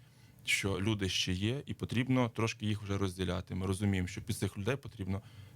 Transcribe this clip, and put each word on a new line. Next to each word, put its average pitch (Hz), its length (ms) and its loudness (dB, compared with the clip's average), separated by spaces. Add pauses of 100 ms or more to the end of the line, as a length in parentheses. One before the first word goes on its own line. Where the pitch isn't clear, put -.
(440)
що 95 380 2
люди 101 280 2
ще - 240 0
є, 110 320 0
і 110 80 -6
потрібно 127 560 2
трошки 110 360 -2
їх 104 180 0
вже 98 140 0
розділяти. 92 580 -2
Ми 95 100 0
розуміємо, 95 420 2
що - 140 -8
під - 160 -2
цих 101 200 -2
людей 110 180 0
потрібно 98 460 -6 (340)